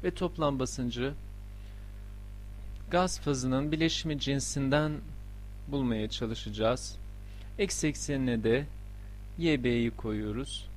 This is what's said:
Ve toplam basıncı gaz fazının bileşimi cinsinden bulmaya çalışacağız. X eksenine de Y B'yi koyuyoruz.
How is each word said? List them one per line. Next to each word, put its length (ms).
Ve 80
toplam 480
basıncı 540
gaz 280
fazının 520
bileşimi 480
cinsinden 720
bulmaya 420
çalışacağız. 880
X 240
eksenine 600
de 220
Y 260
B'yi 280
koyuyoruz. 840